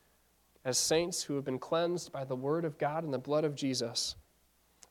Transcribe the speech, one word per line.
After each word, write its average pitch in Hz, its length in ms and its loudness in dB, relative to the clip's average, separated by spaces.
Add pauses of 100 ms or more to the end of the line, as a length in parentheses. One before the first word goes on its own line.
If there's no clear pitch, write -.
(640)
as 127 120 2
saints 170 460 2
who 147 120 -2
have 139 80 -2
been 131 160 -2
cleansed 170 520 0
by 135 120 -6
the 139 120 -4
word 151 300 0
of 147 120 -4
God 156 260 0
and 147 100 -2
the 127 60 0
blood 147 240 2
of 147 120 0
Jesus, 123 600 -2 (760)